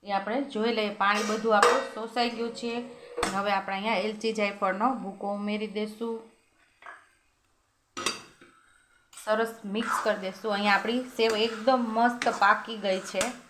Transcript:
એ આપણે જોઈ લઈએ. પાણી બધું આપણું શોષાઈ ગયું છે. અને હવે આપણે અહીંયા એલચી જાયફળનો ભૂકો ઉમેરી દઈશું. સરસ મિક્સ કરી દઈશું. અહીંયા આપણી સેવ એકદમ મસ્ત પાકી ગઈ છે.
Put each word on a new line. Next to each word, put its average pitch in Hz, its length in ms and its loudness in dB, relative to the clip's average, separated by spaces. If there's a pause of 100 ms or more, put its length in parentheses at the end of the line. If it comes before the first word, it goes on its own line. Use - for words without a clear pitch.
એ 202 100 -4
આપણે 208 300 0
જોઈ 226 360 0
લઈએ. 208 160 0
પાણી 208 280 2
બધું 214 340 2
આપણું 240 380 6
શોષાઈ 233 360 -2
ગયું 233 240 -4
છે. 233 200 -4 (480)
અને 196 140 -2
હવે 202 160 0
આપણે 196 240 0
અહીંયા 202 300 0
એલચી 220 260 -2
જાયફળનો 202 640 0
ભૂકો 196 400 -6
ઉમેરી 208 440 -4
દઈશું. 214 360 -4 (3000)
સરસ 220 400 -2 (120)
મિક્સ 208 400 -4
કરી 202 160 0
દઈશું. 190 340 -4
અહીંયા 202 240 4
આપણી 240 240 0 (140)
સેવ 226 200 4
એકદમ 233 460 2 (120)
મસ્ત 240 300 4 (140)
પાકી 214 400 4
ગઈ 196 220 0
છે. 190 220 -2 (280)